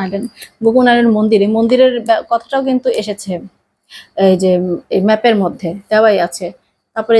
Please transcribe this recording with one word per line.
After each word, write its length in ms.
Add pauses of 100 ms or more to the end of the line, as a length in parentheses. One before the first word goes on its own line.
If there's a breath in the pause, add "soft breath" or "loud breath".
আইল্যান্ড, 240 (380 loud breath)
গোকুমন 260
আইল্যান্ড 260
মন্দির, 300
এই 120
মন্দিরের 340 (140)
ব্যা-, 240
কথাটাও 380
কিন্তু 200 (140)
এসেছে 300 (920 loud breath)
এই 160
যে 80 (440)
এই 140
ম্যাপের 340
মধ্যে 260 (220)
দেওয়াই 280 (100)
আছে। 200 (480)
তারপরে 240